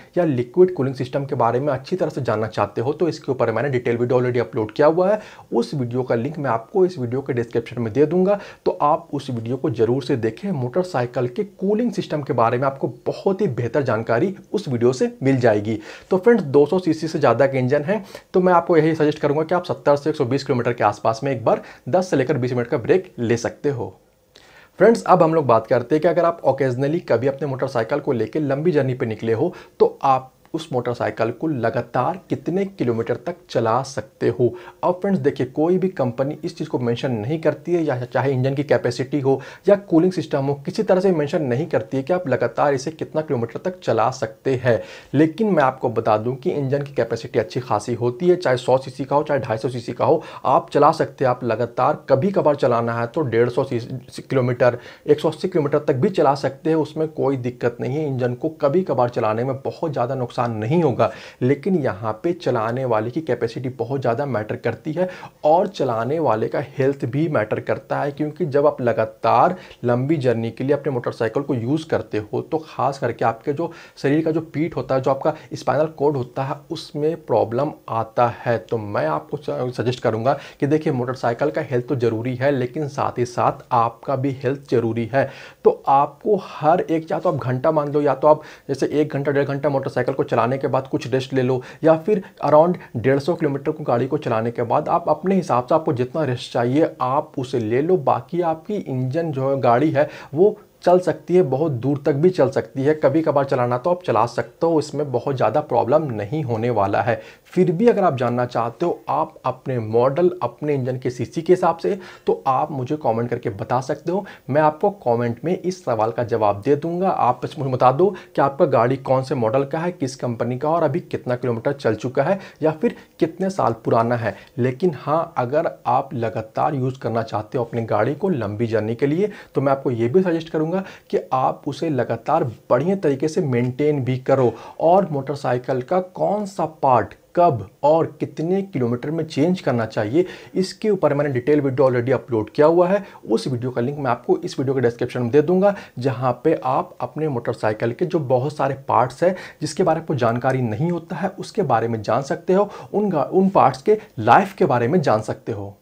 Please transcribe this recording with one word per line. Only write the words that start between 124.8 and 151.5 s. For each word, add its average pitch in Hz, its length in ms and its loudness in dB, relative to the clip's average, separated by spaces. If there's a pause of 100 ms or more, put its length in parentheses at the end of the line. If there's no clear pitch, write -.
हाँ, 160 420 -4
अगर 139 320 0 (180)
आप 131 260 0
लगातार 117 600 -2
यूज़ 131 240 -2
करना 117 260 -2
चाहते 113 340 -6
हो 117 60 -2
अपनी 117 200 -4
गाड़ी 113 300 0
को 196 140 -2
लंबी 113 380 -2
जर्नी 110 280 0
के 139 120 0
लिए, 190 260 0 (220)
तो 143 60 0
मैं 139 120 2
आपको 135 180 0
ये 117 180 0
भी 185 140 4
सजेस्ट 165 260 -2
करूँगा 156 200 -2
कि - 500 -6 (140)
आप 131 340 0
उसे 147 240 -4
लगातार 135 540 0 (260)
बढ़िया 143 260 2
तरीके 175 320 0
से 170 120 -2
मेंटेन 131 640 0
भी 127 140 0
करो। 131 340 2 (280)
और 175 300 4
मोटरसाइकिल 135 720 -4
का 180 180 -2
कौन 185 460 -4
सा 185 180 -4 (180)
पार्ट 120 320 2 (220)
कब 143 300 4 (160)
और 156 240 4 (140)
कितने 165 440 -2
किलोमीटर 123 460 -4
में 160 160 -4
चेंज 170 340 0
करना 120 260 0
चाहिए, 120 380 0 (300)
इसके 185 360 -2
ऊपर 160 240 2
मैंने 147 180 0
डिटेल 143 280 2
वीडियो 135 280 2
already 127 240 0
अपलोड 113 380 -2
किया 147 160 4
हुआ 175 220 4
है। 196 140 0 (240)
उस 202 220 -2
वीडियो 123 220 -4
का 123 100 -4
लिंक 143 180 -4
मैं 135 120 -2
आपको - 280 0
इस 175 200 -8
वीडियो 135 160 -2
के 131 60 0
डिस्क्रिप्शन 123 420 0
में 117 80 -2
दे 147 120 6
दूंगा, 185 320 2 (240)
जहां 123 340 0 (120)
पे 160 200 2
आप 143 360 -2
अपने 151 280 -4
मोटरसाइकिल 117 640 -2
के 170 140 -2
जो 170 140 -2
बहुत 131 360 0
सारे 135 220 -2 (100)
पार्ट्स 117 360 2
हैं 185 100 4 (260)
जिसके 156 220 -4
बारे 160 160 2
में 160 40 -6
आपको 160 140 -4
जानकारी 123 460 0
नहीं 117 280 0
होता 170 260 -6
है, 185 140 -4
उसके - 340 -6